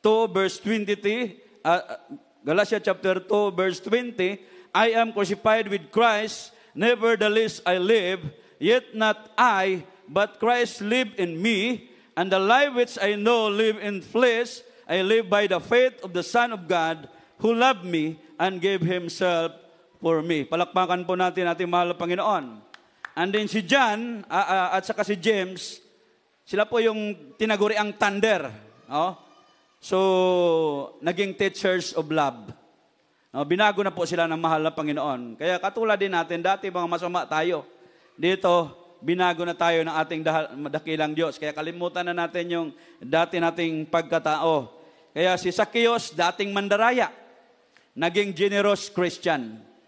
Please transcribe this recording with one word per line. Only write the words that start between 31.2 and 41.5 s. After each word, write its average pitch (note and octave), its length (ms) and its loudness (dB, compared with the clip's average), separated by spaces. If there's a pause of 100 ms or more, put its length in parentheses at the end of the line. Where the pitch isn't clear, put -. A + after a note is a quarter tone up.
teachers F#3 560 -2
of D#3 160 -4
love. C3 400 -2 (800)
No, C#3+ 160 -4
binago G3 400 2
na F#3 80 -2
po F3+ 80 -4
sila E3 240 0
ng D#3+ 140 -4
mahal D#3+ 260 0
na D#3+ 80 -2
Panginoon. C#3 640 -6
Kaya F3 240 -2
katulad G#3+ 320 0
din G3 160 -2
natin, E3+ 320 -2
dati G3 320 0
mga F3 160 -4
masama F3 320 -4
tayo. D#3+ 400 -2 (560)
Dito, F3 560 2 (240)
binago F3 480 0
na E3+ 80 -4
tayo E3+ 320 2
ng D#3+ 80 -6
ating D#3+ 320 -2
dahal-, D#3 240 0 (240)
dakilang D#3 400 -2
Diyos. D#3 240 -4
Kaya - 160 -6